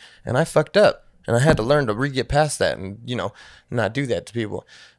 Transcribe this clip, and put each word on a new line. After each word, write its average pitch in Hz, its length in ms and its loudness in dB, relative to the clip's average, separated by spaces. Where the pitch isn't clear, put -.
and 113 140 -2
I 160 40 2
fucked - 320 0
up. - 300 4
And 117 80 2
I 117 40 4
had 151 180 4
to 110 60 0
learn 143 240 2
to 107 60 -2
re-, 131 160 -2
get 131 180 -4
past 147 300 0
that 71 220 0
and, 95 260 -10
you 123 100 -6
know, 101 180 -6
not 110 240 -2
do 139 140 -4
that 107 180 -4
to - 80 -18
people. 104 320 -8